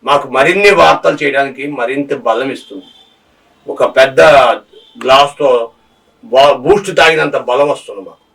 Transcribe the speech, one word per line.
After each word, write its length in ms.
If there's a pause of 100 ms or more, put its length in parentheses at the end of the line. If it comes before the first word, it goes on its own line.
(100)
మాకు 160 (120)
మరిన్ని 340 (100)
వార్తలు 420
చేయడానికి 400 (160)
మరింత 340 (140)
బలం 280
ఇస్తుంది. 340 (840)
ఒక 100 (140)
పెద్ద 240 (840)
గ్లాస్తో 460 (840)
బా-, 320
బూస్ట్ 260 (100)
తాగినంత 360 (140)
బలం 240
వస్తుంది 320
మాకు. 160 (120)